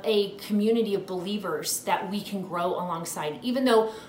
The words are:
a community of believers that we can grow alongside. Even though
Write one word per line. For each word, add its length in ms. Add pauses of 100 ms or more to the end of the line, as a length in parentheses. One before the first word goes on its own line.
a 280
community 640
of 120
believers 800
that 280
we 100
can 200
grow 260
alongside. 720
Even 220
though 300 (160)